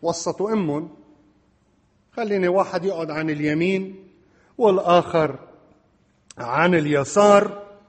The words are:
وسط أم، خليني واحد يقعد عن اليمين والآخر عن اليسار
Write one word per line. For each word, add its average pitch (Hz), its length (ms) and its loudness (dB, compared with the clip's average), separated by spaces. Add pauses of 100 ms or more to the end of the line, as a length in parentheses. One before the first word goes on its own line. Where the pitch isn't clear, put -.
وسط 165 400 -6
أم، 170 480 -4 (1300)
خليني 202 320 -2
واحد 185 380 -2
يقعد 165 260 -6
عن 156 180 -6
اليمين 165 800 -4 (480)
والآخر 175 840 2 (960)
عن 151 380 0
اليسار 185 880 2 (260)